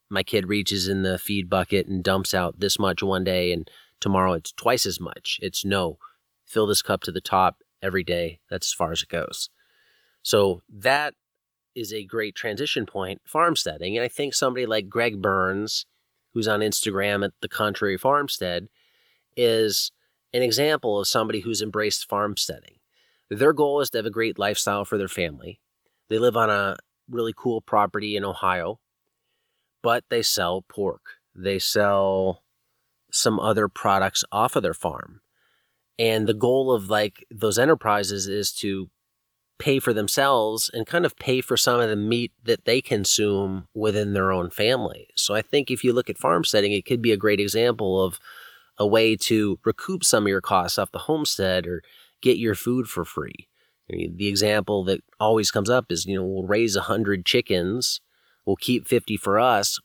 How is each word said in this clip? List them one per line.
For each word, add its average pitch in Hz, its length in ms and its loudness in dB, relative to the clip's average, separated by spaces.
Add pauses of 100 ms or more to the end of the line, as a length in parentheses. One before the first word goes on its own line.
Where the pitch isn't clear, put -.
my 95 140 -2
kid 95 240 0
reaches 98 400 -2
in 95 160 0
the 92 160 0
feed 98 320 -4
bucket 95 380 0
and 92 160 -4
dumps 82 280 0
out 90 280 -2
this 98 180 0
much 95 240 0
one 95 220 0
day, 90 260 0
and 85 180 -4 (300)
tomorrow 92 360 2
it's - 180 -8
twice 120 340 0
as 85 140 -6
much." - 420 -10
It's, 95 220 -6
"No, 95 340 -2 (460)
fill 110 240 0
this 101 120 2
cup - 220 -2
to 95 100 -8
the 87 80 -6
top - 440 2 (180)
every 95 220 -2
day. 85 340 -4 (100)
That's 95 200 -6
as - 40 -4
far 85 200 -2
as 82 100 -2
it - 60 -14
goes." - 420 -6 (720)
So 98 460 2
that 131 460 0 (600)
is 107 180 -8
a 107 120 -8
great 107 320 -6
transition 110 500 -4
point, 95 400 -8
farmsteading. 104 680 -2
And 117 80 0
I 123 40 -4
think 143 240 -6
somebody 127 320 0
like 110 240 -2
Greg 113 320 -2
Burns, 98 640 0 (480)
who's 110 140 -2
on 104 120 2
Instagram 101 640 0
at 98 160 -4
The - 80 -8
Contrary 101 480 -2
Farmstead, 110 720 -2 (680)
is 113 540 2 (420)
an 123 100 2
example 123 580 2
of 98 80 -2
somebody 110 320 0
who's 107 220 -4
embraced 107 460 -2
farmsteading. 104 680 -4 (500)
Their 123 240 2
goal 147 280 2
is 135 100 -2
to 120 80 -4
have 107 80 -4
a 113 40 -2
great 113 280 -2
lifestyle 101 460 0
for 107 140 -2
their 98 100 -2
family. 82 520 -6 (480)
They 110 100 0
live 113 180 4
on 113 140 4
a 101 260 0 (320)
really 117 280 -4
cool 113 240 -2
property 104 560 0
in 101 80 -2
Ohio, 92 560 -2 (1040)
but 117 280 0
they 117 120 2
sell 92 400 0
pork. - 580 -8 (140)
They 95 240 -2
sell 98 880 2 (640)
some - 300 0
other 107 280 2
products 95 640 0
off 113 260 0
of 135 60 2
their 82 120 -2
farm. - 480 -8 (760)
And 110 300 2
the 110 60 0
goal 127 380 2
of, 98 180 0
like, 104 400 -2
those 107 280 -2
enterprises 104 680 2
is 101 280 -2
to 98 340 -6 (680)
pay 135 220 0
for 120 140 0
themselves 110 800 2
and 113 120 -4
kind 170 200 0
of 139 100 -4
pay 131 240 0
for 123 160 -2
some 123 240 2
of 113 80 2
the 107 80 0
meat 113 340 -2 (140)
that 113 220 0
they 123 140 4
consume 98 920 0
within 104 400 0
their 95 180 2
own 87 200 -2
family. 113 640 -2
So - 180 0
I 110 60 2
think 143 300 0
if 127 120 -2
you 123 120 4
look 123 160 0
at 95 80 -8
farmsteading, 107 580 2
it 95 80 -2
could 120 160 0
be 117 100 4
a 107 60 6
great 101 240 2
example 101 640 2
of 90 160 -4 (560)
a 104 100 2
way 110 300 6
to 104 480 2
recoup 180 400 -2
some 107 200 4
of 101 40 2
your 98 140 2
costs - 360 2
off 98 140 -2
the - 80 -10
homestead 95 640 0
or 87 160 -6 (380)
get 123 160 4
your 110 180 0
food 123 320 -2
for - 180 -6
free. - 440 -10 (420)
I 90 60 -8
mean, 85 220 -6
the 101 100 -2
example 101 560 2
that 92 180 0 (160)
always 107 320 4
comes 104 200 0
up 123 200 2
is, 87 140 -2
you 98 120 -2
know, 95 100 -2
we'll 95 200 -4
raise 104 300 2
a 95 60 0
hundred 98 420 0
chickens, 101 800 0 (420)
we'll 98 120 2
keep - 300 -2
fifty 110 300 0
for 98 220 0
us, 113 460 2